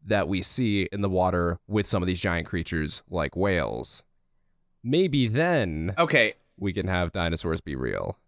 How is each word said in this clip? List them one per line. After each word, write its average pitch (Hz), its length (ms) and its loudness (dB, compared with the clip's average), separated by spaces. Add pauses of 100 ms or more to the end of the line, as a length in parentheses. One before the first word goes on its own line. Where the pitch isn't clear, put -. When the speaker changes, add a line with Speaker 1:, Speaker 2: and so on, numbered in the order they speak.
Speaker 1:
that 98 220 2
we 90 160 0
see 101 480 0
in 101 100 -6
the 101 80 0
water 90 600 2
with 104 180 0
some 95 160 0
of 90 60 0
these 90 120 0
giant 85 240 0
creatures 80 640 -4
like 80 280 -2
whales? 82 680 -2 (800)
Maybe 139 460 2
then 107 680 0
Speaker 2:
Okay. 151 380 4 (240)
Speaker 1:
we 98 140 -2
can 90 160 -2
have 90 240 0
dinosaurs 85 480 -2
be 71 160 -8
real. 50 520 -4